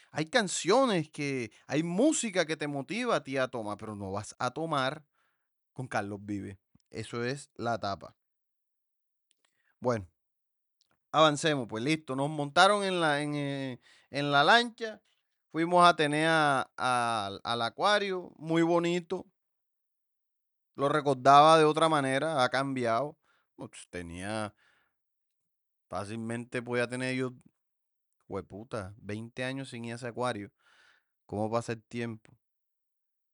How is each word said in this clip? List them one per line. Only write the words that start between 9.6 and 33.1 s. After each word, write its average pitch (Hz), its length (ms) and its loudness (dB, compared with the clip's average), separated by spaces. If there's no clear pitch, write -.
Bueno, 117 260 -2
avancemos, 147 560 2
pues 107 160 -6
listo. 151 320 -2
Nos 139 140 0
montaron 170 540 4
en 185 160 -2
la, 147 220 2
en, 147 140 -4
eh, 139 440 -6
en 143 200 -2
la 143 120 4
lancha, 220 580 2
fuimos 175 360 4
a 175 80 6
tener 151 320 2
a, 151 500 2
a, 117 640 -2
al 117 200 -4
acuario, 185 760 -2
muy 165 280 2
bonito. 170 600 0
Lo 139 140 0
recordaba 143 680 8
de 160 60 8
otra 151 240 4
manera, 143 560 2
ha 123 60 4
cambiado. 131 680 -2
Pues, - 320 -18
tenía, 92 640 -8
fácilmente 113 760 -8
podía 120 280 -2
tener 127 260 -6
yo, 127 160 -4
hueputa, 101 720 -10
veinte 113 480 -10
años 135 240 -8
sin 117 160 -12
ir 117 80 -8
a - 20 -10
ese 123 120 -10
acuario. 113 440 -6
¿Cómo 107 240 -4
pasa 117 220 -2
el 113 100 -8
tiempo? 117 560 -10